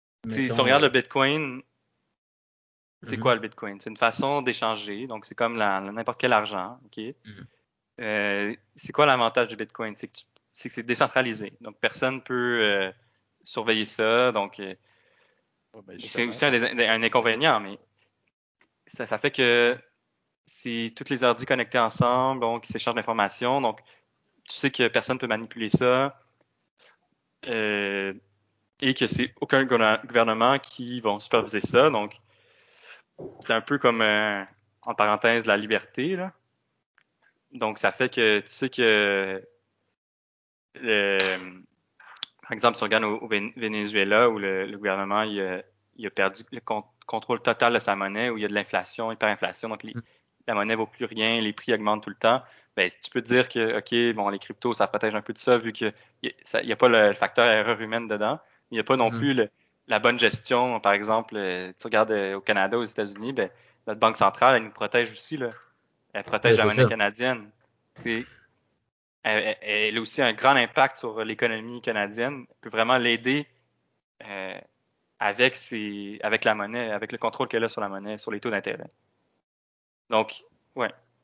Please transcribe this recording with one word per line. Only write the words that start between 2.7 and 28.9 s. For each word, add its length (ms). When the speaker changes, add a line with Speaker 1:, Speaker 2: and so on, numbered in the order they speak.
Speaker 1:
c'est 140
Speaker 2:
Mhm. 60
Speaker 1:
quoi 120
le 60
Bitcoin ? 400
C'est 100
une 60
façon 460
d'échanger, 640
donc 200
c'est 100
comme 200
la, 240
la, 120
n'importe 280
quel 120
argent, 540
ok ? 120
Speaker 2:
Mhm. 220
Speaker 1:
Euh, 540
c'est 160
quoi 140
l'avantage 420
du 80
Bitcoin ? 400
C'est 120
que 100
tu, 60
c'est 140
que 60
c'est 80
décentralisé, 800
donc 200
personne 400
peut, 420
euh, 280
surveiller 400
ça, 480
donc, 260
euh, 160
Speaker 3:
Ouais, 140
mais 80
Speaker 1:
et 40
c'est 180
Speaker 3:
justement. 40
Speaker 1:
aussi 140
un, 300
des, 120
un 160
inconvénient, 580
mais 180
ça, 180
ça 120
fait 120
que 460
c'est 500
toutes 140
les 120
ordi 240
connectés 320
ensemble, 600
donc 280
ils 40
s'échangent 240
l'information, 640
donc 200
tu 80
sais 160
que 160
personne 300
peut 100
manipuler 400
ça, 520
euh, 640
et 140